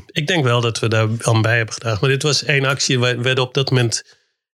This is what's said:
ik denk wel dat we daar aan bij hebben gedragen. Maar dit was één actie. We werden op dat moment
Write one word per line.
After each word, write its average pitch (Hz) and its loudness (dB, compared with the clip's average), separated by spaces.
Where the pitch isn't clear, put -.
ik 147 -4
denk 175 2
wel 120 2
dat 117 -2
we 117 -2
daar 110 2
aan 113 2
bij 110 2
hebben 113 -2
gedragen. 113 -4
Maar 135 0
dit 135 0
was 147 0
één 139 0
actie. 131 0
We 123 0
werden 131 0
op 123 -6
dat 135 -2
moment 120 0